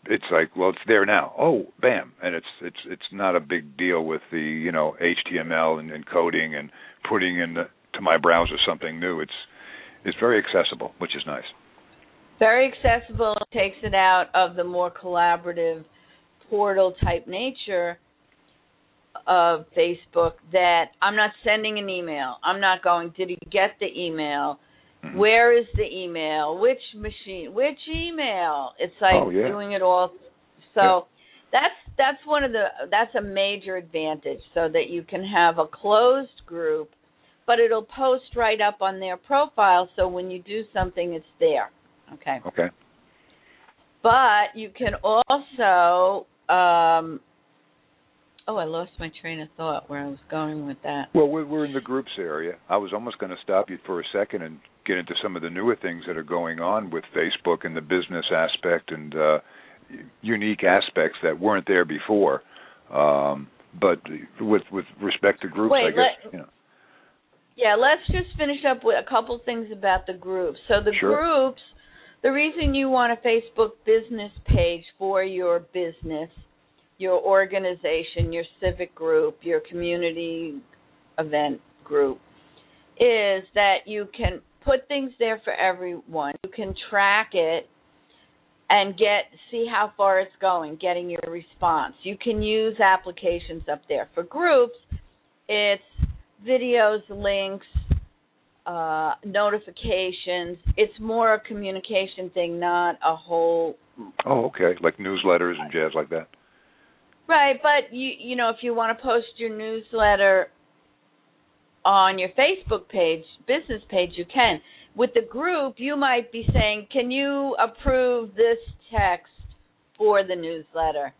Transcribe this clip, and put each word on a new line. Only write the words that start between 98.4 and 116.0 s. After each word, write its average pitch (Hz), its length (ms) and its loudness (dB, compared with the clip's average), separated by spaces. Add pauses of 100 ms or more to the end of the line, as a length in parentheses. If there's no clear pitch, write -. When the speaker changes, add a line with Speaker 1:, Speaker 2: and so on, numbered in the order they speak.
Speaker 2:
uh, 160 480 -4 (100)
notifications. 185 1300 -4 (180)
It's 214 240 2
more 220 340 2
a 214 60 -2
communication 190 920 -6
thing, 170 260 -4
not 175 420 0
a 160 140 0
whole 165 600 0 (480)
Speaker 1:
Oh, 123 220 2
okay, 90 360 2
like 82 160 0
newsletters 87 600 2
and 78 140 -10
jazz 80 220 0
like 76 160 -4
that. 82 180 -6 (1000)
Speaker 2:
Right, 285 320 4
but 294 320 2
you, 262 240 -8
you 247 160 -10
know, 240 160 0
if 226 100 -6
you 240 140 -4
wanna 226 260 -2
post 233 360 0
your 220 200 -8
newsletter 208 920 2 (1400)
on 190 340 4
your 185 120 -4
Facebook 294 580 0
page, 165 340 0 (240)
business 262 420 -4
page, 180 280 0
you 175 80 -8 (100)
can. 220 260 2 (360)
With 247 180 0
the 226 80 2
group, 294 560 -4
you 277 180 -4
might 254 360 0